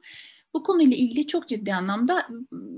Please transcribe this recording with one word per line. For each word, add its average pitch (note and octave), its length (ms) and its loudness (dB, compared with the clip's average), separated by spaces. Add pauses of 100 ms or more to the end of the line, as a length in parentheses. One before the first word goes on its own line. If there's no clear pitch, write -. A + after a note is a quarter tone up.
(540)
Bu D#4 80 -2
konuyla D#4+ 340 6
ilgili B3+ 300 0
çok - 220 -4
ciddi G#3 260 -4
anlamda, G#3+ 540 0
m, A#3 300 -14 (200)